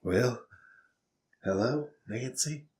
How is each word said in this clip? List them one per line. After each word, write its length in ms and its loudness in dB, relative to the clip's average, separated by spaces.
Well, 400 2
hello, 460 0
Nancy. 580 -4